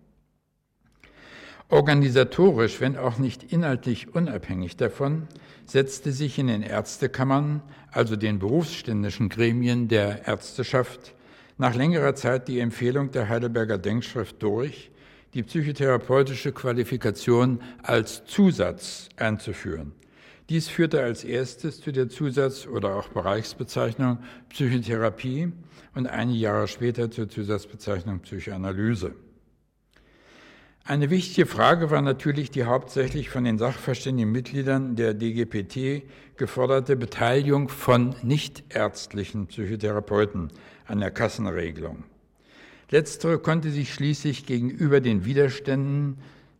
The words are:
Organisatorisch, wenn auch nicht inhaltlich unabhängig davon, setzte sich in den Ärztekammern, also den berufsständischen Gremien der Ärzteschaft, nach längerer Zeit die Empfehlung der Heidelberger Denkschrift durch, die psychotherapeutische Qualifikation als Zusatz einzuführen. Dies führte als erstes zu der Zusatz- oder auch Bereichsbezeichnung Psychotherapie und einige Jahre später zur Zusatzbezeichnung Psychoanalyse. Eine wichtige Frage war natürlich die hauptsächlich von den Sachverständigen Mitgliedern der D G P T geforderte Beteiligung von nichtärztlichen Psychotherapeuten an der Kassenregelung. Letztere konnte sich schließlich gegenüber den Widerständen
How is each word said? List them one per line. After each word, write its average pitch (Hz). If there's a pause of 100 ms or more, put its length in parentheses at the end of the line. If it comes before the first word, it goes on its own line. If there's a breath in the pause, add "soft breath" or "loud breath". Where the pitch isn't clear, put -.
(1700 loud breath)
Organisatorisch, 143
wenn 131
auch 127
nicht 131
inhaltlich 135
unabhängig 95
davon, 143 (360 loud breath)
setzte 135
sich 135
in 131
den 107
Ärztekammern, 135 (320 loud breath)
also 113
den 104
berufsständischen 104
Gremien 120
der 104
Ärzteschaft, - (420 loud breath)
nach 123
längerer 143
Zeit 127
die 123
Empfehlung 123
der 113
Heidelberger 117
Denkschrift 107
durch, 117 (420 loud breath)
die 123
psychotherapeutische 135
Qualifikation 120 (220 loud breath)
als -
Zusatz 120
einzuführen. 92 (560 loud breath)
Dies 156
führte 160
als 117
erstes 127
zu 147
der 131
Zusatz- 135
oder 101
auch 101
Bereichsbezeichnung 117 (320 loud breath)
Psychotherapie 127 (420 loud breath)
und 127
einige 117
Jahre 107
später 120
zur 113
Zusatzbezeichnung 101
Psychoanalyse. 98 (1700 loud breath)
Eine 143
wichtige 180
Frage 147
war 143
natürlich 139
die 131
hauptsächlich 131
von 127
den 113
Sachverständigen 123
Mitgliedern 131
der 113
D 113
G 113
P 107
T 131 (340 loud breath)
geforderte 131
Beteiligung 135
von 123
nichtärztlichen 107
Psychotherapeuten 104 (360 loud breath)
an 101
der 95
Kassenregelung. 85 (840 loud breath)
Letztere 156
konnte 160
sich 143
schließlich 143
gegenüber 131
den 110
Widerständen 139 (420 loud breath)